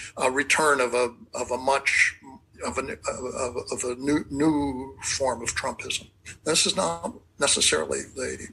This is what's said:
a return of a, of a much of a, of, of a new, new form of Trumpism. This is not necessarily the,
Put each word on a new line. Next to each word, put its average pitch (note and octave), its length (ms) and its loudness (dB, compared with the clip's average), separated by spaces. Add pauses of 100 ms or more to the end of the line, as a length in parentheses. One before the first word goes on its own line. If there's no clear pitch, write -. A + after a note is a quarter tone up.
(180)
a B2+ 140 2
return C#3+ 500 4
of A#2+ 140 2
a, B2 180 2 (220)
of B2 160 -4
a B2 60 0
much C3 600 2 (480)
of - 120 -4
a, C3 40 0 (560)
of, B2+ 180 -4 (160)
of B2+ 120 -4
a B2 120 -4
new, C#3+ 340 0
new C#3+ 720 0
form B2 400 -2
of A2+ 140 -4
Trumpism. - 520 -6 (380)
This D#3+ 220 4
is - 80 0
not F3 360 -2 (280)
necessarily C#3 600 2 (140)
the, B2+ 380 -8